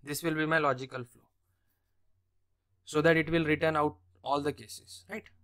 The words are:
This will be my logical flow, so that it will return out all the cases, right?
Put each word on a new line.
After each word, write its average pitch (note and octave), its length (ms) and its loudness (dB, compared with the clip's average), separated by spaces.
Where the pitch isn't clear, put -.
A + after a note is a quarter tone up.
This C#3+ 200 -8
will D#3+ 120 0
be D#3 100 0
my D#3+ 120 2
logical C3 460 -2
flow, - 200 -20
so D3+ 160 0
that D#3+ 160 6
it D#3+ 120 0
will E3 160 2
return D#3 300 2
out D3+ 220 0
all C#3 180 0
the D3 120 -2
cases, - 560 -18
right? G3+ 160 -12